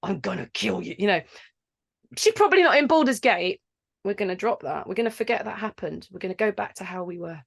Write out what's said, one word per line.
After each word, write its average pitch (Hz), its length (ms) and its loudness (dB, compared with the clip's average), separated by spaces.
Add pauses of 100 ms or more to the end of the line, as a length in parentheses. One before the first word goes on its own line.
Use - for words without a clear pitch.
I'm 185 160 -4
gonna 175 340 -6
kill 185 280 -4
you, 170 160 -10
you 196 100 0
know. 180 140 4 (960)
She's - 160 4
probably 392 300 6
not 311 140 6
in 294 100 6
Baldur's 269 320 4
Gate. 185 420 0 (420)
We're 196 100 -2
gonna 196 220 -2
drop 202 260 -2
that. 147 260 -6
We're - 60 -8
gonna 226 160 0
forget 226 360 -2
that 220 120 -8
happened. 196 540 -8
We're 185 80 -16
gonna 185 160 -6
go 214 160 0
back 202 240 -6
to - 80 -14
how 185 200 -10
we 175 140 -10
were. 170 300 -12